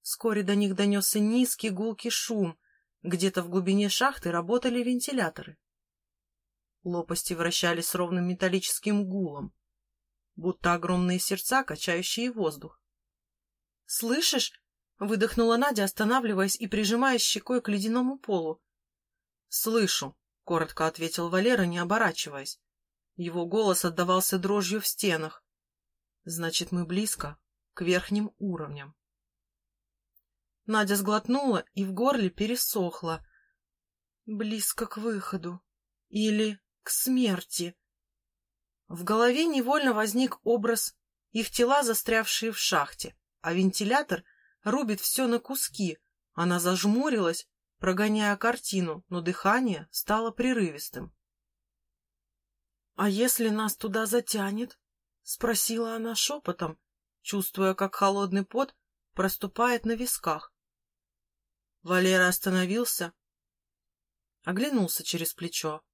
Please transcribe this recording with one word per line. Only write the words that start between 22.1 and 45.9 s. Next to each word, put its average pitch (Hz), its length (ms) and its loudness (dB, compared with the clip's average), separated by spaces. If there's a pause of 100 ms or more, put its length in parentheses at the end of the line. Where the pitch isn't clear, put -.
Его 170 280 -4
голос 196 380 2
отдавался 185 540 2
дрожью 196 420 0
в 202 60 -4
стенах. 160 580 -2 (800)
«Значит, 170 480 -4
мы 175 160 0
близко 190 500 -4 (380)
к - 80 -6
верхним 180 560 0
уровням». 151 560 -8 (1700)
Надя 214 280 2
сглотнула, 214 800 0
и 196 120 -2
в 190 80 -6
горле 226 380 2
пересохло. 180 960 -2 (960)
«Близко 214 600 -4
к - 120 -12
выходу. 190 600 -6 (480)
Или 214 520 0 (240)
к - 60 -8
смерти». 196 880 0 (1080)
В 170 160 -12
голове 240 440 4
невольно 277 480 2
возник 220 500 0
образ: 233 500 2 (380)
их 220 180 -2
тела, 262 320 4
застрявшие 220 720 0
в 202 60 -8
шахте, - 580 -2 (240)
а 165 120 -4
вентилятор 190 680 2 (400)
рубит 214 380 0
всё - 260 0
на 240 140 2
куски. 202 580 -4 (360)